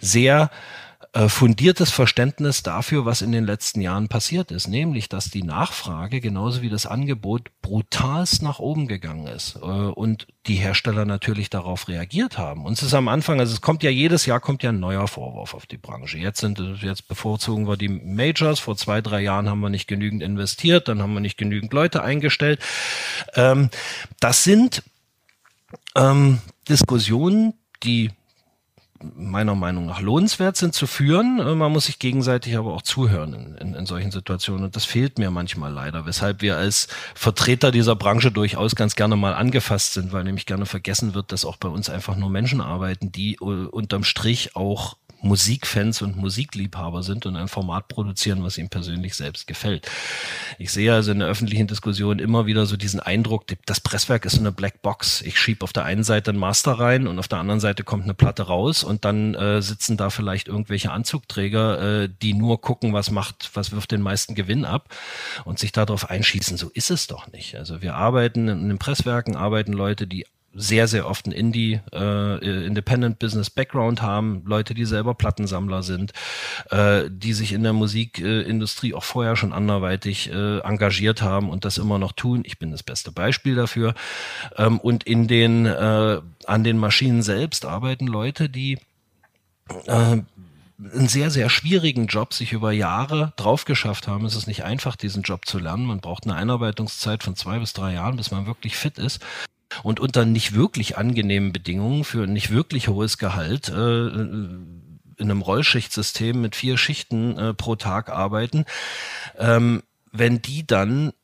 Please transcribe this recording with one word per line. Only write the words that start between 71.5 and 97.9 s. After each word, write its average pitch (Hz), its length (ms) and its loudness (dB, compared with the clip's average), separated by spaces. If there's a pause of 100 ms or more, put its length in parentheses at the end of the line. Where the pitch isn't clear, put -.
äh, 101 440 -2
äh, 92 300 -4
Independent 110 520 0
Business 107 300 -2
Background 120 540 0
haben, 104 420 -2
Leute, 107 300 0
die 117 100 -2
selber 110 300 -2
Plattensammler 98 680 -2
sind, 92 300 -4 (580)
äh, 101 380 6
die 95 240 -4
sich 107 200 -2
in 104 100 0
der 110 100 2
Musik, 110 460 0
äh, 104 240 0
Industrie 110 500 -2
auch - 120 -8
vorher 117 320 0
schon 104 160 0
anderweitig, 98 800 0
äh, 101 260 -2
engagiert 104 640 2
haben 98 260 0
und 90 160 -4
das 101 140 -2
immer 104 200 0
noch 95 140 -2
tun. 123 320 0
Ich - 140 -14
bin 80 140 -6
das 76 100 -10
beste - 300 -8
Beispiel 123 420 0
dafür. 117 400 0 (640)
Ähm, 110 240 4
und 117 240 2
in 117 240 4
den, 117 360 6
äh, 107 560 4 (260)
an 107 180 4
den 113 140 4
Maschinen 117 440 4
selbst 107 420 -2
arbeiten 123 440 -4
Leute, 123 400 -2
die, 131 300 -4 (1080)
äh, 117 320 6 (640)
einen 113 280 0
sehr, 143 220 2
sehr 123 200 2
schwierigen 156 560 2
Job 107 260 -2
sich 117 200 -6
über 110 180 0
Jahre 127 640 0
drauf 107 280 2
geschafft - 420 -2
haben. 104 180 -2
Es 110 120 -2
ist 101 100 -6
nicht 104 180 -6
einfach, 120 300 -4
diesen 98 280 -6
Job 90 220 -4
zu - 140 -4
lernen. 87 260 -4
Man 107 160 -4
braucht 85 240 -10
eine 98 120 -2
Einarbeitungszeit 110 880 -2
von 92 100 -4
zwei 101 240 -6
bis 117 140 -6
drei 95 220 -4